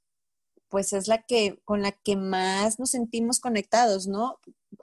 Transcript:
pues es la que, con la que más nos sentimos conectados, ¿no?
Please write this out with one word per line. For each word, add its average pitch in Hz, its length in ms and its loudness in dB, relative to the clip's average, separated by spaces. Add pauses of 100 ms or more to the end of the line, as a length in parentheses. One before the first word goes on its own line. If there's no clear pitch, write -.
(680)
pues 196 240 -2
es 196 160 -4
la 226 140 2
que, 208 420 0
con 208 160 0
la 202 100 0
que - 240 -2
más 190 640 0
nos 262 120 -2
sentimos 233 500 -2
conectados, 214 640 2
¿no? 214 320 -4 (440)